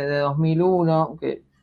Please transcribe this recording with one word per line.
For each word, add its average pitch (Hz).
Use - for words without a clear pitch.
de 143
dos 143
mil 160
uno, 165
que 139